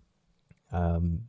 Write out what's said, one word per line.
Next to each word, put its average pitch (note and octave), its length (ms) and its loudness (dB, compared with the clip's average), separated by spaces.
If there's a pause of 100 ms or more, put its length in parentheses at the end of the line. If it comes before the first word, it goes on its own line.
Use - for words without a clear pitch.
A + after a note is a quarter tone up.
(720)
Um, E2+ 560 0